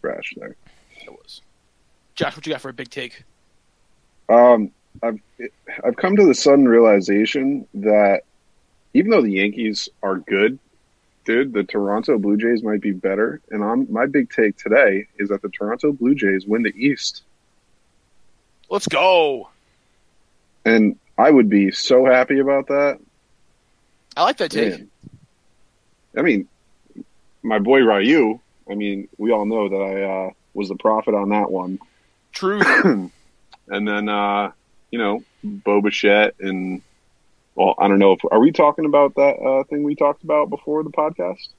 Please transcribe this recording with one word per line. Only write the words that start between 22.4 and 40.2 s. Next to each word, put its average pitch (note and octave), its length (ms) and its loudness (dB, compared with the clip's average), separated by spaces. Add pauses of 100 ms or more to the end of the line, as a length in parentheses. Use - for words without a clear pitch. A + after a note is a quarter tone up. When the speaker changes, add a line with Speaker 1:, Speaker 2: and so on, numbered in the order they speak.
Speaker 1:
that. C#3+ 300 -2 (1160)
Speaker 2:
I D#3+ 60 0
like A#3 160 0
that E3+ 120 -4
take. G#2+ 280 -4
Speaker 1:
Man. - 120 -20 (1300)
I C#3 60 -4
mean, A2+ 260 -2 (1000)
my A2+ 120 -2
boy B2 240 2
Ryu, A2+ 580 2 (300)
I G2+ 40 -10
mean, G2+ 320 -8 (120)
we A2 120 -4
all G#2+ 140 0
know G#2+ 240 -4
that F#2+ 80 -4
I, G2 260 -4
uh, F#2+ 280 -6 (240)
was G2+ 160 -8
the F#2+ 60 -8
prophet A2 360 -2
on G2+ 160 -2
that G#2 220 -2
one. F#2 280 -6 (540)
Speaker 2:
True. G3+ 300 -2
Speaker 1:
<clears throat> - 480 0 (560)
And G#2 220 -6
then, G#2 220 -4
uh, G2+ 420 -2 (380)
you A#2+ 80 -8
know, A2 260 -4 (180)
Bo G#2 380 -2
Bichette G#2 580 2
and, F#2 440 -8 (720)
well, F#2+ 240 2
I G2 100 2
don't G2 100 4
know G2 140 6
if, F2+ 80 0 (100)
are G#2+ 100 4
we D3+ 120 4
talking D#3 320 0
about C#3+ 300 2
that, C#3 240 2
uh, C3+ 260 -2
thing D3 200 -6
we D3 100 -2
talked D3 280 -2